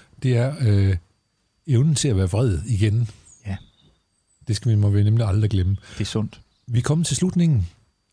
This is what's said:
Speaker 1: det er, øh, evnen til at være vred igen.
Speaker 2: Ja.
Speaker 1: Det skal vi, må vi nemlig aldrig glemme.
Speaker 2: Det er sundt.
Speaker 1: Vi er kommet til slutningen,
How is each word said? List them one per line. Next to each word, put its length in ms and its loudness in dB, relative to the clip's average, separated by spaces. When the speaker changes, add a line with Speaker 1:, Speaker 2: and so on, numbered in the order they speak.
Speaker 1:
det 140 2
er, 240 0
øh, 340 2
evnen 280 2
til 120 -2
at 100 2
være 120 2
vred 380 0
igen. 420 0
Speaker 2:
Ja. 80 -6
Speaker 1:
Det 80 -2
skal 160 -2
vi, 40 2
må 140 2
vi 140 2
nemlig 240 0
aldrig 220 0
glemme. 280 0
Speaker 2:
Det 80 -12
er 40 -4
sundt. 340 -8
Speaker 1:
Vi 120 -2
er 40 -2
kommet 240 0
til 100 -2
slutningen, 500 0